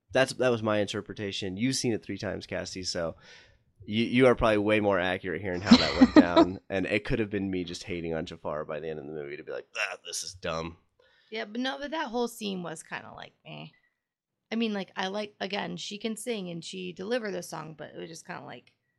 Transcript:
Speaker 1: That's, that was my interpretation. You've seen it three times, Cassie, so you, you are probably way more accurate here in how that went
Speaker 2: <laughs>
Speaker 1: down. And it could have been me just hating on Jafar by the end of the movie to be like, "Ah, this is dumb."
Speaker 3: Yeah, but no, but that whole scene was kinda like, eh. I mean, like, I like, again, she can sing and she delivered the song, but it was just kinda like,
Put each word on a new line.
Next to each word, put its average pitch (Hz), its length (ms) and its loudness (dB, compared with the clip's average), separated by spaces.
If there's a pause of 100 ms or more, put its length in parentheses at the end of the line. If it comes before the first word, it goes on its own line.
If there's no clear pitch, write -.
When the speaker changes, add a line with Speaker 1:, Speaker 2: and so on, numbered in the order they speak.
(120)
Speaker 1:
That's, 127 220 4
that 127 160 4
was 113 120 2
my 107 160 4
interpretation. 98 760 -2
You've 127 200 2
seen 127 180 2
it 98 100 -2
three 98 140 -6
times, 90 280 -4
Cassie, 92 360 -6
so 85 340 -4 (680)
you, 110 180 2
you 123 220 6
are 120 80 10
probably 110 240 4
way 107 200 6
more 101 220 4
accurate 92 400 0
here 95 140 -2
in 90 80 -2
how 104 140 8
that 76 240 2
went - 140 6
Speaker 2:
<laughs> - 0 -
Speaker 1:
down. 285 540 8
And 95 180 0
it 107 200 0
could 120 120 0
have 104 120 0
been 98 200 -2
me 90 140 -2
just 85 200 -10
hating 85 300 -4
on 80 120 -2
Jafar 78 400 -6
by 78 120 -6
the 80 120 -6
end 78 80 -6
of 71 80 -10
the 76 60 -10
movie 73 260 -8
to 78 40 -14
be 69 100 -10
like, 64 140 -8 (100)
"Ah, 98 200 -4 (100)
this - 160 -8
is 87 120 -12
dumb." 85 420 -4 (540)
Speaker 3:
Yeah, 220 160 -8
but 214 160 -6
no, 269 180 -2
but 285 120 -8
that 311 160 -4
whole 240 200 0
scene 196 340 -6
was 160 200 -8
kinda - 320 -12
like, - 180 -16 (140)
eh. 151 220 -14 (800)
I 214 40 -2
mean, 220 200 0
like, 190 220 -6
I 190 120 -2
like, 208 320 -6
again, 190 380 -4
she - 180 -10
can 220 180 -4
sing 208 360 -6
and 170 120 -8
she 180 300 -10
delivered 214 400 -4
the 175 100 -6
song, 160 320 -10
but 151 200 -14
it - 40 -12
was 170 120 -10
just 160 160 -16
kinda 160 180 -10
like, 123 260 -16 (280)